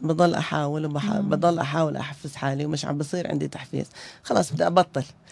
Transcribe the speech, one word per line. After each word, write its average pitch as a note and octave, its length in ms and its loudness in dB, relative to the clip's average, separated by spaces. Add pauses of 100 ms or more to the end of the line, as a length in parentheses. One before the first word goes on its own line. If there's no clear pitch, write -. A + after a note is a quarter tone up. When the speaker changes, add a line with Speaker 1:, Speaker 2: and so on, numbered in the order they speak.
Speaker 1:
بضل E3 320 4
أحاول D3+ 520 -2
وبح-، D3 200 -2
Speaker 2:
نعم. - 240 0
Speaker 1:
بضل E3+ 300 2
أحاول D3 380 0
أحفز C#3+ 380 -10
حالي C#3 300 -2
ومش D3+ 200 -2
عم D3 120 -2
بصير D#3+ 300 -4
عندي D3 200 -2
تحفيز. - 380 -6 (380)
خلاص F#3+ 300 2
بدي D3+ 140 4
أبطل. E3+ 360 4 (280)